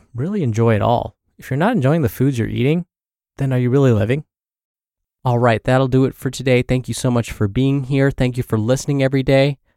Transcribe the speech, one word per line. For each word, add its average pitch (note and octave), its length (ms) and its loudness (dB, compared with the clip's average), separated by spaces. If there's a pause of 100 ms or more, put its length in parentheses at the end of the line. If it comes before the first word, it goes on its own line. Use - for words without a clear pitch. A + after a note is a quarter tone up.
(140)
really E3+ 300 -4
enjoy A#2 320 2
at G2+ 80 0
all. A2+ 320 -2 (240)
If - 100 -20
you're C3+ 80 -4
not G#3+ 180 0
enjoying D3+ 280 2
the A2+ 60 0
foods C3 280 0
you're G#2+ 100 -2
eating, C3 380 -2 (520)
then C3+ 140 -2
are B2+ 60 0
you B2 140 0
really C3+ 200 4
living? A2+ 320 0 (1000)
All A#2+ 140 2
right, A#2 240 2
that'll C3 240 2
do C3 180 2
it - 80 -4
for - 160 -8
today. B2+ 320 0
Thank B2+ 260 -2
you A#2 60 -6
so - 160 -2
much A#2+ 220 -2
for G#2+ 160 -2
being C3+ 380 -2
here. C3+ 260 2
Thank B2 260 -2
you B2 60 -4
for A2 160 -2
listening C3+ 420 -2
every C3 220 0
day. C#3 340 2 (200)